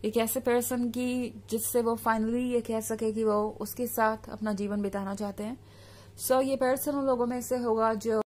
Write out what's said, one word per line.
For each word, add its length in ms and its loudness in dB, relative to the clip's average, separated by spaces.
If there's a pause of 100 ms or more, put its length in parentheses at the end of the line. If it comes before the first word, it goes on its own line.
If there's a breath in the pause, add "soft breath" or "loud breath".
एक 120 0
ऐसे 240 2
person 480 2
की 600 -2
जिससे 320 2
वो 140 2
finally 560 0
ये 80 4
कह 200 -2
सके 320 -2
कि 120 0
वो 360 2
उसके 260 -4
साथ 420 0
अपना 240 -4
जीवन 300 -2
बिताना 320 -4
चाहते 280 -6
हैं। 160 -8 (600 loud breath)
So 240 4
ये 140 2
person 380 2
उन 120 0
लोगों 200 2
में 160 -2
से 140 -2
होगा 380 2
जो 340 0